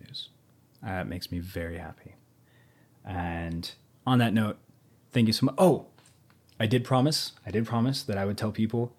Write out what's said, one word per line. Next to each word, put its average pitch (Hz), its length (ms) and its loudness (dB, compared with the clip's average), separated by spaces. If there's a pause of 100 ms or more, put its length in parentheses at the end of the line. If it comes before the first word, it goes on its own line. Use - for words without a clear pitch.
news. - 220 -14 (520)
That 92 280 -6
makes 90 200 -8
me 87 100 -6
very 85 400 -8
happy. - 360 -16 (880)
And 85 640 -6 (380)
on 127 120 6
that 117 140 4
note, 107 240 0 (540)
thank 117 160 4
you 110 60 4
so 131 140 2
much. 131 100 -4
Oh, 160 300 4 (760)
I 110 40 2
did 117 200 2
promise, 135 480 2 (120)
I 101 60 -10
did 110 140 0
promise 120 380 0
that 101 140 -2
I 98 60 0
would 104 140 0
tell 110 160 -2
people 117 460 0